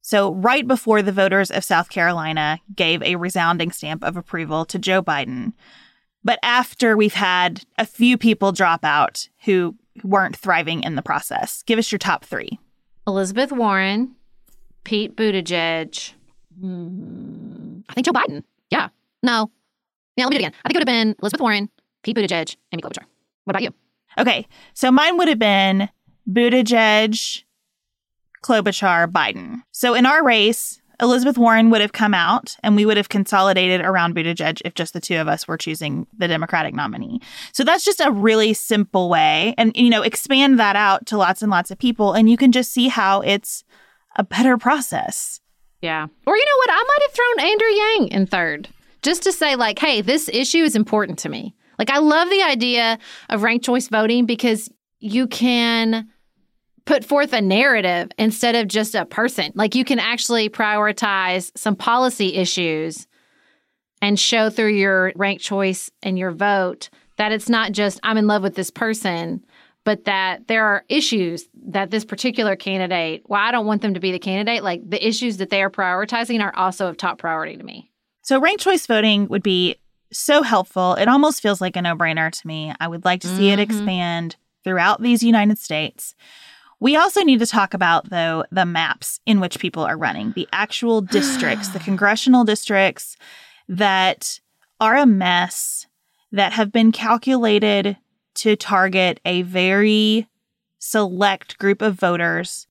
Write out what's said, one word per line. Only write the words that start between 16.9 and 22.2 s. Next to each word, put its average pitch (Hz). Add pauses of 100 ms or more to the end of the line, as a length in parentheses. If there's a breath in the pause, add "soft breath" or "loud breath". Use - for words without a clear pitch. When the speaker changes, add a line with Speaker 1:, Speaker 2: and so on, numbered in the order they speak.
Speaker 2:
I -
think 254
Joe 262
Biden. 170 (280)
Yeah. - (320)
No. 226 (680)
Yeah, 254
let 269
me 285
do 220
it 160
again. -
I -
think -
it 339
would 269
have 226
been 214
Elizabeth 202
Warren, 208 (340)
Pete 220
Buttigieg, 175 (160)